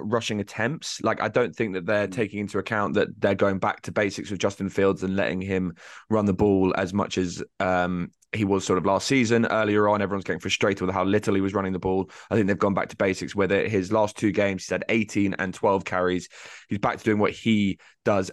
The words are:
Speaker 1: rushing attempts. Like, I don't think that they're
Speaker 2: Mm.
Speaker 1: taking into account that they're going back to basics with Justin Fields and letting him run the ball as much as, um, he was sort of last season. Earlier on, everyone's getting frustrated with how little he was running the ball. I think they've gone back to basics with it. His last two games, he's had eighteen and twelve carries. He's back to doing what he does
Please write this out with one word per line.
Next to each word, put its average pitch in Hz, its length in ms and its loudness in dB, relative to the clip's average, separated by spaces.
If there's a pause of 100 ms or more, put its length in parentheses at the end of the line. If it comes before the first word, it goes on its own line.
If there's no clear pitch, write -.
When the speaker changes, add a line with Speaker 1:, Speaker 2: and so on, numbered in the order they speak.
Speaker 1:
rushing 107 380 -2
attempts. 113 640 -4
Like, 107 180 0
I 110 80 0
don't 117 260 0
think 107 200 -2
that 90 120 -6
they're 104 220 2
Speaker 2:
Mm. 95 40 -14
Speaker 1:
taking 101 280 -4
into 101 180 -4
account 101 360 -2
that 104 140 2 (120)
they're 101 160 2
going 98 240 2
back - 220 -2
to - 100 -12
basics 101 400 -2
with 90 80 -6
Justin 98 280 -2
Fields 98 360 2
and 95 100 -2
letting 92 260 -2
him 92 340 -2 (360)
run 107 140 2
the 101 100 2
ball 95 420 4
as 92 160 -2
much 98 260 -2
as, 90 220 -2 (200)
um, 90 500 0 (220)
he 110 120 -2
was 98 200 2
sort 95 140 2
of 82 60 0
last 98 220 2
season. 117 400 4
Earlier 104 420 2
on, 104 140 2
everyone's 98 220 -2
getting 85 160 -4
frustrated 101 440 0
with 92 80 0
how 92 120 0
little 101 320 2
he 95 40 2
was 95 140 0
running 95 180 -2
the 92 60 -4
ball. 95 320 -2 (220)
I - 20 2
think 104 140 4
they've 101 100 0
gone 101 160 2
back 90 140 -2
to - 80 -18
basics 95 400 -2
with 95 160 2
it. 98 180 2
His 95 220 -2
last 107 240 2
two 104 160 0
games, 98 320 0
he's - 60 -8
had 92 180 -4
eighteen 104 500 0
and 92 160 -4
twelve 98 300 2
carries. 90 440 -2 (400)
He's 104 120 -4
back 110 180 -2
to - 60 -10
doing 107 160 4
what 101 100 2
he 104 480 2 (260)
does 98 280 0